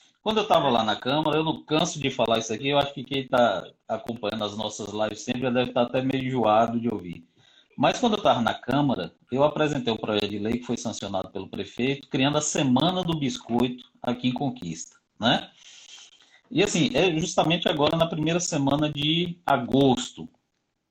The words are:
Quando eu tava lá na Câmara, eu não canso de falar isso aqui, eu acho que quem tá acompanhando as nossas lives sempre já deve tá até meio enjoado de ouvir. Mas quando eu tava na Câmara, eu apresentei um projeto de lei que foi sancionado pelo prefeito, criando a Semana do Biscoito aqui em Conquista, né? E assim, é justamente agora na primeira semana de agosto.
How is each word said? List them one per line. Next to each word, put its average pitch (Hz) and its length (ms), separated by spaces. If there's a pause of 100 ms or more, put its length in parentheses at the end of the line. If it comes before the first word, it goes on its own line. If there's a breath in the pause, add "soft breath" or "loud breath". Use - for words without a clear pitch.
(220 soft breath)
Quando 214 180
eu 208 80
tava 160 220
lá 117 140
na 107 120
Câmara, 151 420
eu 160 60
não 160 220
canso 160 340
de 139 100
falar 113 300
isso 107 140
aqui, 135 160
eu 143 100
acho - 140
que 135 100
quem 135 240
tá 117 420 (180)
acompanhando 110 580
as 101 120
nossas 107 360
lives 107 280
sempre 123 200
já 131 100
deve 123 200
tá 127 120
até 131 180
meio 131 240
enjoado 117 540
de 117 120
ouvir. 90 360 (500 soft breath)
Mas 151 220
quando 226 180
eu - 60
tava 123 180
na 107 120
Câmara, 123 600 (180)
eu 131 120
apresentei 147 500
um 110 40
projeto 104 320
de 104 100
lei 113 200
que - 60
foi 120 120
sancionado 98 520
pelo 95 200
prefeito, 117 580
criando 147 300
a 151 40
Semana 156 640
do 160 160
Biscoito 123 640 (180)
aqui 123 280
em 127 40
Conquista, 120 600 (240)
né? 127 320 (1040 loud breath)
E 165 80
assim, 170 320
é 170 240
justamente 170 480
agora 156 300
na 165 100
primeira 160 320
semana 147 500
de 160 560
agosto. 127 840 (600)